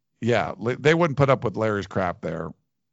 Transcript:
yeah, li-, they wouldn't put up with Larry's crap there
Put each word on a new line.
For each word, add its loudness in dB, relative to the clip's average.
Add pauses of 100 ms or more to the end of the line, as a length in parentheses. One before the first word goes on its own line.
(200)
yeah, 0
li-, -4
they 4
wouldn't 2
put 4
up 2
with -2
Larry's -2
crap -4
there -6 (420)